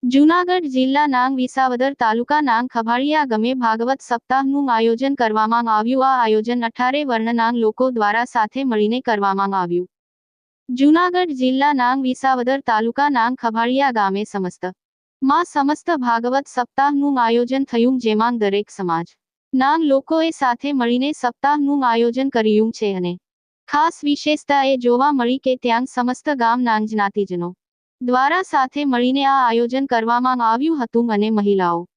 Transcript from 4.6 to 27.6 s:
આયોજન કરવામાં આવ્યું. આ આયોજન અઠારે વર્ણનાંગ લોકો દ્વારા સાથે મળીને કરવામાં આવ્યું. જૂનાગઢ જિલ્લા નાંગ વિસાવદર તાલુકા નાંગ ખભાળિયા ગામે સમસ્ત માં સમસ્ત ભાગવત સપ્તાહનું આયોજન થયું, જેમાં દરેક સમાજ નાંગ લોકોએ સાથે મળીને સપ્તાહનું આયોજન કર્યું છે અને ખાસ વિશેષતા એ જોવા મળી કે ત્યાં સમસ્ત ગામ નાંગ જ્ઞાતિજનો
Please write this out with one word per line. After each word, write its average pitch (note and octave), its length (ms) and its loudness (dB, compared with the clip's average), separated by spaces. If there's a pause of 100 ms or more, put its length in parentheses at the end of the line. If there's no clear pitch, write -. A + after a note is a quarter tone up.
આયોજન A#3 420 0
કરવામાં A3+ 580 0
આવ્યું. A#3+ 300 0
આ C4+ 200 2
આયોજન A3+ 440 0
અઠારે B3+ 440 -2
વર્ણનાંગ A#3 500 0
લોકો A3 300 0
દ્વારા A3 400 0
સાથે A#3+ 320 -2
મળીને A3 380 0
કરવામાં G3 580 -2
આવ્યું. F3 280 -4 (840)
જૂનાગઢ E4 680 2
જિલ્લા C4 380 2
નાંગ C4 300 0
વિસાવદર B3+ 540 0 (140)
તાલુકા A#3 380 0
નાંગ B3 340 0
ખભાળિયા B3 560 0
ગામે G3 260 0
સમસ્ત F#3 440 -6 (520)
માં D4 320 0
સમસ્ત D4+ 500 -2
ભાગવત A#3+ 540 -2
સપ્તાહનું C#4 680 0
આયોજન A#3+ 480 0
થયું, A#3+ 280 2
જેમાં A3+ 440 0
દરેક G3+ 340 -2
સમાજ E3+ 300 -4 (460)
નાંગ C#4+ 400 2
લોકોએ D#4+ 400 0
સાથે B3 400 -2
મળીને B3 420 0
સપ્તાહનું C#4 760 0
આયોજન A#3+ 440 0
કર્યું A3 400 2
છે G3+ 160 -2
અને F3+ 240 -4 (520)
ખાસ D4+ 420 0
વિશેષતા C#4+ 560 0
એ C4+ 100 2
જોવા B3 400 2
મળી B3 260 -2
કે B3+ 140 0
ત્યાં A#3+ 380 -2
સમસ્ત B3+ 500 -2
ગામ A#3+ 260 2
નાંગ G#3+ 220 -2
જ્ઞાતિજનો F#3+ 640 -2 (460)